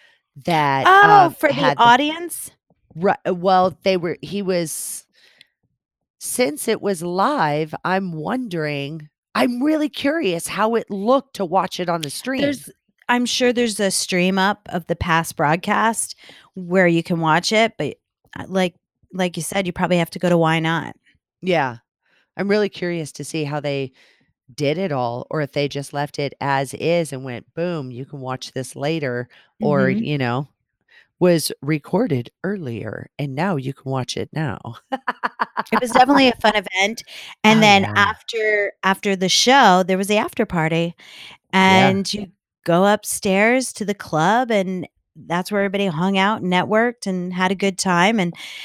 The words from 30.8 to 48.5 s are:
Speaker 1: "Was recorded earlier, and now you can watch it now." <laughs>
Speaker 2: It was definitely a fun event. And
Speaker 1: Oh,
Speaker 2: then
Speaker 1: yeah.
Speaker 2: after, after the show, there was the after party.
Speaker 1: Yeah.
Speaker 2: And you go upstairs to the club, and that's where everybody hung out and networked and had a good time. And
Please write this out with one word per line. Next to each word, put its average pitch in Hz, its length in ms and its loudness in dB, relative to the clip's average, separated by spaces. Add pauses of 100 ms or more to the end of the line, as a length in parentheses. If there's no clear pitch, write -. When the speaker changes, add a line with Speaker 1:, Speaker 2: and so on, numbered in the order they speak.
Speaker 1:
"Was 175 320 2 (100)
recorded 156 680 -2 (120)
earlier, 135 640 -8 (100)
and 143 160 -6
now 170 220 -2
you 135 160 -6
can - 180 -10
watch 131 260 -4
it 95 160 -6
now." 147 260 -4 (320)
<laughs> 254 60 -4 (760)
Speaker 2:
It 233 100 2
was 240 120 -4
definitely 254 360 6
a 233 120 2
fun 214 140 4
event. 202 480 -2 (400)
And 220 180 6
Speaker 1:
Oh, - 20 6
Speaker 2:
then 202 240 6
Speaker 1:
yeah. - 80 -4
Speaker 2:
after, 214 800 0 (100)
after 190 320 0
the 185 140 0
show, 214 540 6
there 185 140 0
was 190 100 -2
the 208 100 2
after 247 280 -2
party. 170 500 0 (720)
Speaker 1:
Yeah. 190 280 6
Speaker 2:
And 196 200 -2
you 208 140 -8 (380)
go 175 200 4
upstairs 208 880 0
to 214 120 -8
the 202 100 -4
club, 208 560 0
and 185 360 -2 (280)
that's 165 360 -6
where 208 100 0
everybody 196 260 -2
hung 180 300 0
out 196 240 0
and 180 120 -2
networked 220 540 0
and 180 260 -4
had 185 180 0
a 196 40 -2
good 190 240 -2
time. 190 400 2
And 170 140 0 (320)